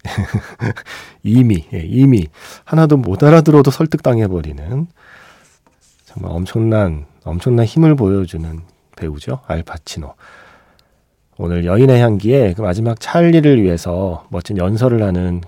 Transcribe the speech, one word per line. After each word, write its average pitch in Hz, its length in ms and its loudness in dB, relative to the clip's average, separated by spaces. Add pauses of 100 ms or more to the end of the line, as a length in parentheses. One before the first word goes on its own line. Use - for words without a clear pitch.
<laughs> - 1200 -10
이미, 107 500 2
예, - 120 -8
이미 120 420 2 (380)
하나도 160 320 2
못 104 260 -2
알아들어도 147 480 6
설득당해버리는 101 1160 -4 (1160)
정말 92 260 -12
엄청난, 92 760 -2 (160)
엄청난 117 440 0
힘을 156 280 4
보여주는 87 680 -4 (340)
배우죠. 82 500 -10
알파치노. 82 680 -10 (1300)
오늘 87 220 -4
여인의 120 380 4
향기에 110 520 2
그 104 60 -10
마지막 110 400 -4
찰리를 160 600 4
위해서 87 680 -4
멋진 95 300 -8
연설을 110 440 0
하는 90 460 -2